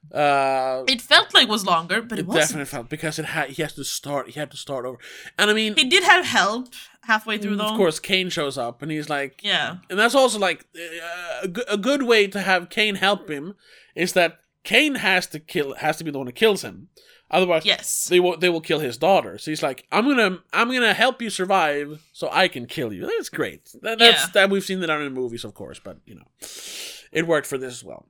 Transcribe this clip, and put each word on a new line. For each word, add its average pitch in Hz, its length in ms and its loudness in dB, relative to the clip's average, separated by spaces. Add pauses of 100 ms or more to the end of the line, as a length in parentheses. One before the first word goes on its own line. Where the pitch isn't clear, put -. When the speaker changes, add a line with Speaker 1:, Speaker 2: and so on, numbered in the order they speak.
(120)
Speaker 1:
Uh, 135 760 2
Speaker 2:
It 254 120 0
felt 359 320 4
like 339 120 6
it - 40 -2
was 214 160 -2
longer, 180 380 0
but 226 160 -8
it 196 40 -4
Speaker 1:
it 175 40 -4
Speaker 2:
wasn't. 165 160 2
Speaker 1:
definitely 147 240 -2
felt, 120 240 -10
because 156 280 -6
it 156 80 -6
had, 143 240 -4
he 143 120 -6
has 147 120 -6
to 139 100 -10
start, 139 460 -6
he 127 80 -14
had 151 120 -8
to 143 60 -18
start 131 280 -8
over. 127 140 -10 (400)
And 208 120 4
I 208 40 4
mean, 214 200 0
Speaker 2:
He 302 140 6
did 370 160 6
have 359 220 8
help 226 420 0 (340)
halfway 220 360 -2
through, 208 180 -4
Speaker 1:
Mm, 202 40 -4
of 214 100 -2
Speaker 2:
though. 220 60 -4
Speaker 1:
course, 180 220 2
Kane 185 300 0
shows 143 300 -4
up, 120 240 -6
and 156 100 -8
he's 151 160 -6
like, 139 340 -6
Speaker 2:
Yeah. 170 340 -2 (120)
Speaker 1:
and 185 100 -4
that's 226 160 4
also, 247 240 4
like, 180 280 -2 (100)
uh, 170 680 -10
a, 190 40 -4
g-, 185 200 -6
a 208 80 -2
good 269 260 2
way 226 260 4
to 202 120 -6
have 180 280 0
Kane 214 280 0
help 196 340 0
him 156 240 -10 (400)
is 175 180 -2
that 170 280 2 (240)
Kane 269 320 2
has 185 320 0
to 156 120 -12
kill, 143 340 -6
has 156 220 -2
to 165 80 -12
be 156 60 -6
the 139 80 -8
one 135 100 -8
who 120 40 -12
kills 214 300 2
him. 95 260 -14 (420)
Otherwise, 170 340 2
Speaker 2:
Yes. - 440 -2
Speaker 1:
they 180 120 6
will, 180 160 2
they 175 140 2
will 165 100 -2
kill 156 200 -2
his 123 180 -6
daughter. 156 400 2
So - 120 -10
he's 151 120 -4
like, 139 280 -6
"I'm 214 160 2
gonna, 214 340 2 (120)
I'm 233 180 0
gonna 247 220 2
help 247 300 2
you 220 80 -6
survive, 151 720 0 (100)
so - 180 -8
I 185 160 4
can 123 200 -6
kill 123 260 -6
you." 98 140 -8
That's 403 240 -6
great. 107 400 -6 (100)
That, 220 180 -6
that's 220 280 6
Speaker 2:
Yeah. 175 80 -8
Speaker 1:
that, 196 160 6
we've 196 120 2
seen 190 180 -6
that 165 100 -2
in 147 240 -4
movies, 120 280 -6
of 104 120 -14
course, 73 280 -16
but, 90 220 -16
you - 100 -20
know, - 120 -20 (840)
it 160 160 -2
worked 156 200 2
for 143 100 -6
this 131 160 -8
as 123 120 -16
well. 80 260 -18